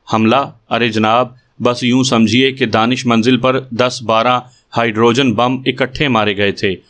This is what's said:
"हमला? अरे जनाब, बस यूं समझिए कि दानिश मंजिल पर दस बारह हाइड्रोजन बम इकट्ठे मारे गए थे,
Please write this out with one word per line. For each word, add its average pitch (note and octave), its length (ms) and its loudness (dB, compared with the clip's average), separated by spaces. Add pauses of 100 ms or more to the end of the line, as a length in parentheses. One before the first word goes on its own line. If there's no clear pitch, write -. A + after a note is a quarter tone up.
"हमला? A2 320 2 (300)
अरे A#2 200 0
जनाब, A2 460 0 (260)
बस A#2+ 220 0
यूं B2+ 200 2
समझिए B2 480 2
कि C3 160 -4
दानिश A#2 400 -2
मंजिल A#2 300 2
पर C3 360 -2
दस B2 300 -2
बारह A2+ 380 0 (300)
हाइड्रोजन A#2 640 2
बम B2+ 340 -2
इकट्ठे C3 400 -4
मारे G#2+ 260 0
गए G2+ 200 0
थे, G2+ 180 -4 (180)